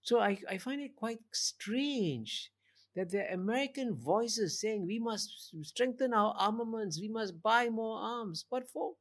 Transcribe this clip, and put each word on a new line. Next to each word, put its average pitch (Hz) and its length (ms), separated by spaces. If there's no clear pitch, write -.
So 233 180
I, 202 180
I 196 80
find 269 240
it 277 160
quite 226 240
strange 208 1200
that 180 180
there 196 180
are - 40
American 240 640
voices 202 640
saying, 214 260
"We 208 140
must - 640
strengthen 247 500
our 214 240
armaments, 220 640
we 202 80
must 208 340
buy 233 280
more 220 300
arms." 220 500
What 254 180
for? - 340